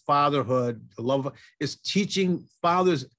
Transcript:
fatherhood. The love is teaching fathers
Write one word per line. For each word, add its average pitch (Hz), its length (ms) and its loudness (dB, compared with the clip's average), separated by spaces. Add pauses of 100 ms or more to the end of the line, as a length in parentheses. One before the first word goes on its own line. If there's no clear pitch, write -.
fatherhood. 127 800 0 (100)
The 117 60 -10
love 135 300 -2 (280)
is 151 160 -4
teaching 185 680 -2 (140)
fathers 175 460 2 (120)